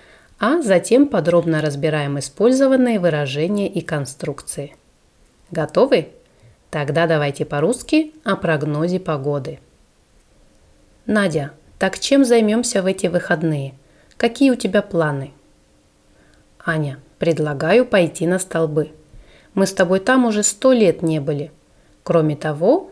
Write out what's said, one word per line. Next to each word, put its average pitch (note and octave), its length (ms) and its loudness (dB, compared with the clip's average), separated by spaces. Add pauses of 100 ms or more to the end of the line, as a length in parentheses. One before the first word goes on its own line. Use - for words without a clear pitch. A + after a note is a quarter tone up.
(440)
а D4+ 160 2
затем G#3+ 460 4
подробно E3+ 540 0
разбираем D3 580 -2
использованные B3+ 800 2
выражения D#3+ 680 -2
и F#3+ 120 -6
конструкции. D3 920 -8 (800)
Готовы? F3 560 0 (600)
Тогда D#3 380 -2
давайте D3 380 0
по-русски B3+ 680 -2 (120)
о G3+ 100 0
прогнозе D#3 640 -2
погоды. C#3+ 600 -6 (1500)
Надя, E3 460 -2 (260)
так F#3+ 220 -2
чем C#4 240 4
займемся A3+ 580 2
в F3+ 40 0
эти F#3+ 200 -2
выходные? D#3+ 680 -2 (420)
Какие A#3+ 340 2
у A#3+ 60 2
тебя G#3 260 0
планы? D3+ 480 -2 (1400)
Аня, D3+ 320 -4 (220)
предлагаю D#3+ 680 2
пойти E3+ 400 0
на F3+ 140 0
столбы. D#3 500 -2 (640)
Мы F#3+ 140 2
с - 40 -8
тобой F#3+ 280 2
там B3+ 240 2
уже G#3 180 0
сто C4 300 2
лет G#3 300 4
не D#3+ 180 0
были. C#3+ 320 -6 (500)
Кроме D#3 320 2
того, E3 580 0